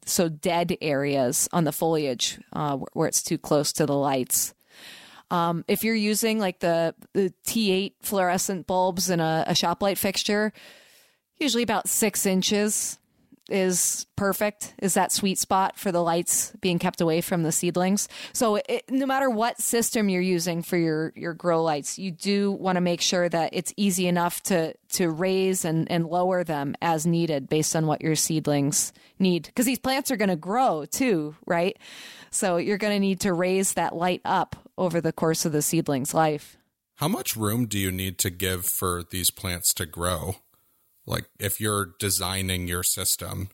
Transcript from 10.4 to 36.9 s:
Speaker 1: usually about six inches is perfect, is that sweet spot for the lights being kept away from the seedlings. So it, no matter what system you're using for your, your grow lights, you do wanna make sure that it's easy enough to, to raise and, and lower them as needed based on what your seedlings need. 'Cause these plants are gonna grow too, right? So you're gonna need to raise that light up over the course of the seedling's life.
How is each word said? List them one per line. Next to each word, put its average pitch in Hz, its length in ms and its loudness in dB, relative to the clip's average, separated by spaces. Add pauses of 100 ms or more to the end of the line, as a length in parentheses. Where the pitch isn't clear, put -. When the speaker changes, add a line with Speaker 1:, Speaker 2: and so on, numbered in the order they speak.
Speaker 1:
usually 240 260 0
about 214 240 0
six - 380 0
inches 202 720 0 (520)
is 185 560 0 (100)
perfect, 202 680 -2
is 196 120 0
that 185 180 2
sweet 190 260 0
spot - 400 0
for 196 140 -4
the 175 100 2
lights 170 600 0
being 175 180 2
kept 180 220 -2
away 165 180 2
from 170 240 0
the 156 80 0
seedlings. 180 560 0 (240)
So 220 240 2
it, - 340 -2
no 269 160 0
matter 269 240 2
what 233 300 0
system 226 480 0
you're 180 140 2
using 175 400 0
for 180 160 -2
your, 160 400 0
your 170 160 -6
grow 165 280 2
lights, 156 380 -2
you 190 120 -6
do 202 400 0
wanna 185 280 0
make 175 220 0
sure 175 260 2
that 165 240 0
it's - 240 -6
easy 190 320 2
enough 175 360 0
to, 165 300 0 (180)
to 175 180 2
raise 190 560 0
and, 160 260 0
and 170 160 0
lower 180 380 2
them 147 360 -4
as 160 240 2
needed 165 440 0
based 156 260 2
on 160 120 2
what 151 140 0
your 156 140 2
seedlings 147 800 0 (260)
need. 175 340 2
'Cause 240 120 0
these 254 140 0
plants 269 320 0
are 240 60 0
gonna 190 200 2
grow 185 480 0
too, 160 500 0 (100)
right? 175 320 0 (520)
So 180 260 0
you're 185 220 0
gonna 208 220 0
need 196 220 2
to 196 120 2
raise 185 400 2
that 170 200 0
light 180 300 0
up - 320 0 (220)
over 170 240 0
the 160 100 0
course 160 340 0
of 165 60 0
the 147 120 2
seedling's 147 500 0
life. 156 440 0 (380)